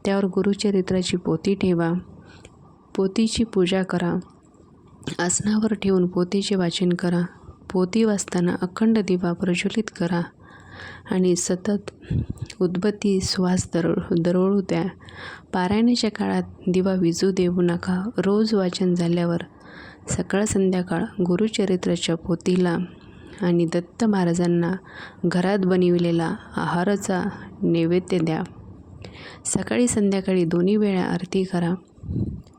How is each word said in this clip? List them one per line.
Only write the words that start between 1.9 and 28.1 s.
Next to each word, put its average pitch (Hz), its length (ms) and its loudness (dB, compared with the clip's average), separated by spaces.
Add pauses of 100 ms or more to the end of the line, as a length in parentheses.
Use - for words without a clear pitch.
पोथीची 208 480 0
पूजा 190 400 2
करा. 175 360 -2 (1000)
आसनावर 208 540 0
ठेवून 190 340 2
पोथीचे 180 480 0
वाचन 180 340 2
करा. 175 320 2 (520)
पोथी 185 300 2
वाचताना 180 580 0
अखंड 220 380 2
दिवा 180 340 0
प्रज्वलित 185 500 0 (160)
करा 175 220 0 (920)
आणि 185 240 4
सतत 190 800 -4 (460)
उदबत्ती 190 600 0
सुवास 185 520 0
दर-, 170 460 0
दरवळू 185 420 2
द्या. 170 220 -2 (680)
पारायणाच्या 214 580 2
काळात 196 320 -2 (240)
दिवा 185 260 2
विझू 185 380 2
देऊ 180 300 0
नका. 180 560 0
रोज 208 360 2
वाचन 185 400 2
झाल्यावर 170 440 0 (720)
सकाळ 196 360 0
संध्याकाळ 185 580 0
गुरुचरित्राच्या 185 1120 0
पोथीला 180 640 0 (640)
आणि 175 240 4
दत्त 175 400 -2
महाराजांना 175 640 2 (540)
घरात 185 340 2
बनविलेला 175 760 2 (200)
आहाराचा 185 680 -2 (380)
नैवेद्य 175 560 2